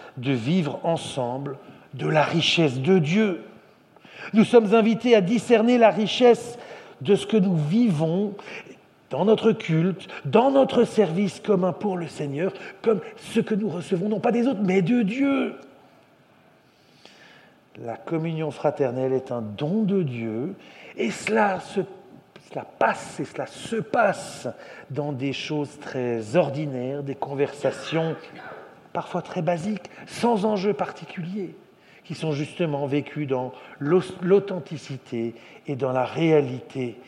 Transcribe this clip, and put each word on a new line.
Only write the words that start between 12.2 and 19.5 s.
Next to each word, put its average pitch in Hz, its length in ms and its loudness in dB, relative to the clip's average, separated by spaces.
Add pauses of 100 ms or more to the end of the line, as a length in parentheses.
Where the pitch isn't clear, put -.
comme 214 200 2 (160)
ce - 240 -2
que 220 140 0
nous 208 140 -2
recevons, 175 400 -2
non 214 120 -2
pas 247 120 2
des 240 160 2
autres, 208 140 -2
mais 190 200 4
de 240 200 4
Dieu. 262 520 0 (2250)
La 113 120 -8
communion 160 540 -4
fraternelle 131 640 -2
est 131 180 -2
un 120 120 -4
don 147 400 -4